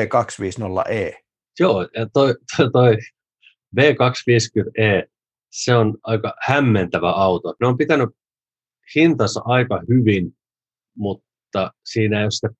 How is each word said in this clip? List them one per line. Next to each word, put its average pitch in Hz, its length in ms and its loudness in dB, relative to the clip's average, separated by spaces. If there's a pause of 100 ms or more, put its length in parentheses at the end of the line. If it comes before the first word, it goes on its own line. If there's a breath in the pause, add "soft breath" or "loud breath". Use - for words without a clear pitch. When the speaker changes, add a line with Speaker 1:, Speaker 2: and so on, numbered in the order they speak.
Speaker 1:
kaksi 120 320 -2
viisi 95 180 -6
nolla 92 260 -4
E. 98 260 -4 (480)
Speaker 2:
Joo, 135 220 2
ja 110 320 -6
toi, 139 220 2 (220)
toi, 131 140 2
toi 123 260 4 (800 soft breath)
B - 20 0 (200)
kaksi 123 300 0
viisikymmentä 110 540 0
E, 101 220 2 (460)
se - 260 -2
on 107 280 2
aika 113 380 -4
hämmentävä 104 680 0
auto. 87 500 0
Ne 120 80 0
on 127 100 0
pitänyt 143 320 0 (880)
hintansa 139 500 2
aika 120 440 0
hyvin, 104 420 2 (680)
mutta 98 720 -8 (140)
siinä 107 340 0
ei 104 60 -2
ole 110 60 -2
sitä - 180 -6 (100)